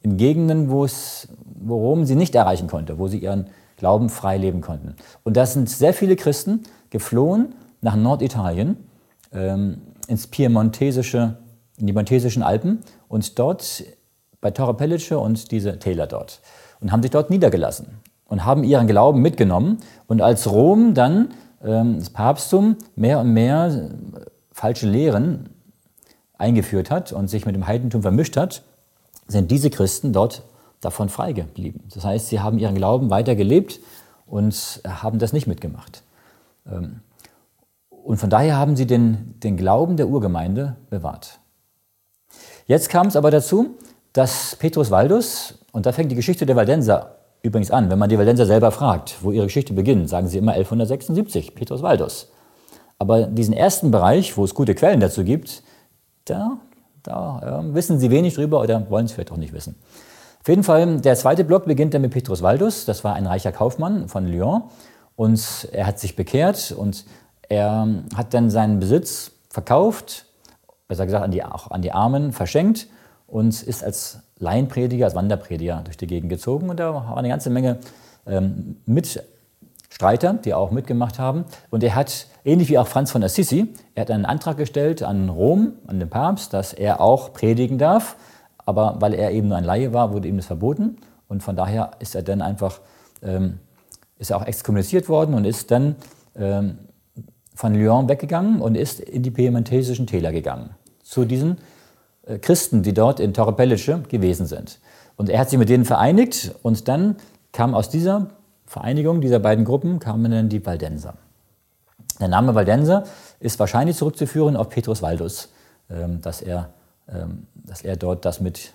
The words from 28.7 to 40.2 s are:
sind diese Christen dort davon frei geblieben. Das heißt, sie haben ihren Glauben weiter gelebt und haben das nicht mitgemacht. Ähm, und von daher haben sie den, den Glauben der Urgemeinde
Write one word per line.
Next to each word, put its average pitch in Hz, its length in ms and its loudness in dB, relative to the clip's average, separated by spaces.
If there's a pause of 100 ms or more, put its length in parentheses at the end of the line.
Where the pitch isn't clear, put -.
sind 98 240 0
diese 143 180 2
Christen 101 440 -2
dort 101 300 0 (380)
davon - 280 -4
frei 165 240 -6
geblieben. - 500 -10 (100)
Das 92 120 -12
heißt, 107 220 -2
sie 107 120 -2
haben 107 180 -2
ihren 101 180 0
Glauben 110 340 2
weiter 110 260 2
gelebt 107 440 2 (460)
und - 640 -4
haben 107 320 -4
das 117 140 -2
nicht 147 140 -2
mitgemacht. - 560 -10 (680)
Ähm, 95 320 -10 (880)
und - 280 -6
von 104 120 -2
daher 139 280 4
haben 143 180 2
sie 131 100 0
den, 117 540 2
den 101 180 -2
Glauben 127 400 2
der 143 100 0
Urgemeinde 104 680 -2 (160)